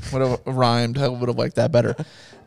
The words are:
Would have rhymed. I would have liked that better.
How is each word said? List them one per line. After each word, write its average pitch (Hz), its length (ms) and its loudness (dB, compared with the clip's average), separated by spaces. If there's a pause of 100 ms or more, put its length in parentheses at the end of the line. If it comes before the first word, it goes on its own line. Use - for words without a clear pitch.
(140)
Would 131 80 0
have 127 240 0
rhymed. 120 540 0
I 139 100 0
would 123 180 -4
have 120 100 -2
liked 120 180 -2
that 117 160 2
better. 117 240 2 (520)